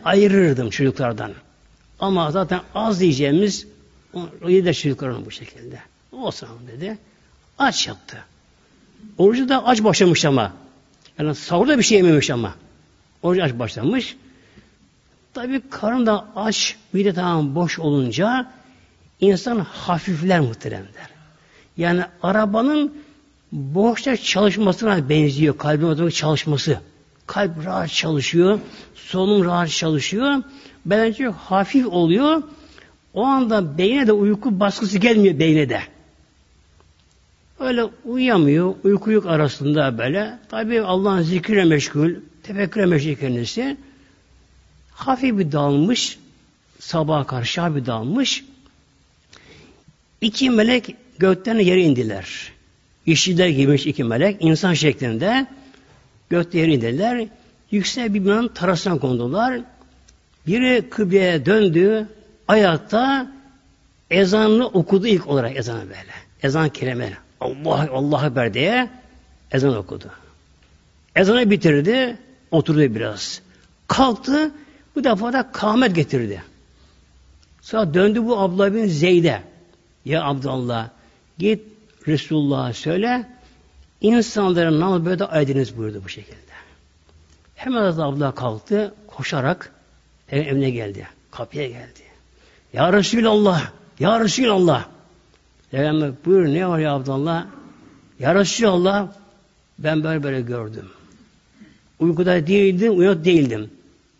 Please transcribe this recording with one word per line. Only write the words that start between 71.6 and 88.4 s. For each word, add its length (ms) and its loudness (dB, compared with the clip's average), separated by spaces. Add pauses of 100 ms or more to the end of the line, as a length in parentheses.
oturdu 440 2
biraz. 460 -8 (460)
Kalktı, 640 0 (440)
bu 80 -4
defa 300 0
da 180 -2
kâmet 440 0
getirdi. 480 -4 (1200)
Sonra 320 -2
döndü 300 2
bu 160 -2
Abdullah 340 0
bin 120 0
Zeyd'e. 560 2 (640)
"Ya 180 -2
Abdullah, 640 -4 (480)
git 260 0 (440)
Resulullah'a 680 -2
söyle, 560 -4 (720)
insanların 800 2
namazı 260 0
böyle 140 -2
de 60 -2
aydınız," 520 -2
buyurdu 280 -8
bu 40 -14
şekilde. 280 -18 (1200)
Hemen 260 -4
Hazreti 220 0
Abdullah 320 -2
kalktı, 580 -4 (140)